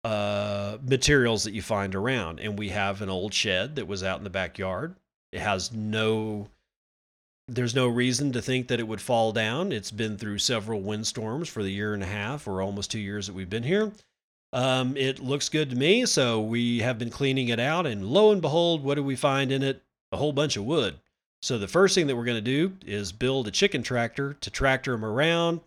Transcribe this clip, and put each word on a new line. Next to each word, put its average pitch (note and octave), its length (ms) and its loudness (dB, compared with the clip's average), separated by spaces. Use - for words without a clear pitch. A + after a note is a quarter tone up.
uh, G#2 800 -2
materials B2+ 640 4
that G#2 80 -6
you G#2+ 80 -6
find G2 340 -2
around. G2 440 -2
And G#2 200 -4
we G#2 100 -4
have G2 320 -2
an G2 80 -6
old F#2+ 240 -4
shed G#2+ 440 0
that G2+ 100 -6
was F#2+ 160 -6
out F#2+ 140 -2
in G2+ 80 -10
the G2 40 -8
backyard. F#2 640 -4
It G2+ 80 -8
has G2 320 -2
no, A2 760 -2
there's A#2+ 260 -2
no B2+ 140 4
reason B2 460 2
to A#2 80 -2
think B2+ 260 0
that A#2+ 120 0
it A2+ 80 -4
would G#2+ 140 -6
fall A2+ 300 2
down. A#2 400 0
It's G#2 200 -6
been G#2+ 260 -4
through G#2 220 -6
several A2 420 0
windstorms A2 680 -4
for G#2+ 160 -4
the F#2+ 80 -2
year G#2 220 -2
and G2 100 -4
a F2+ 40 -4
half G#2 400 -6
or F#2+ 140 -2
almost G2+ 300 -4
two A2+ 80 -4
years G2+ 280 -6
that G2 60 -10
we've F#2 160 -8
been A2+ 140 -4
here. G3+ 300 0
Um, C3 460 0
it C3 220 -2
looks C#3 280 -2
good D#3 220 0
to B2 60 -4
me, F#3+ 320 4
so A#2 340 4
we A#2 380 0
have A#2 180 0
been A#2+ 140 -6
cleaning C3 380 0
it A#2 100 0
out, D#3 260 0
and G#2 180 -2
lo G3 280 6
and G3 100 4
behold, E3 420 2
what C#3 120 2
do D3 80 0
we C3+ 120 0
find C3+ 360 2
in C3+ 100 2
it? C3+ 220 -2
A A2 60 -4
whole D3 160 0
bunch C#3 240 2
of G2+ 60 -4
wood. B2 360 0
So A#2+ 160 -2
the G2 80 -2
first F#3 260 4
thing E3 140 4
that C3 80 2
we're A#2+ 100 -2
gonna A#2 160 0
do D3+ 420 0
is G2+ 280 -4
build B2 360 0
a G2 40 -6
chicken E3 320 2
tractor B2+ 500 -2
to - 160 -10
tractor C3+ 460 2
'em A2 100 -4
around. E3 600 2